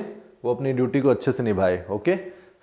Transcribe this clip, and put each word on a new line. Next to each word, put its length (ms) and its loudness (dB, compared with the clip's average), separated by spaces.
वो 100 0
अपनी 180 -2
ड्यूटी 280 0
को 100 4
अच्छे 220 2
से 100 -2
निभाए, 480 2
ओके? 240 0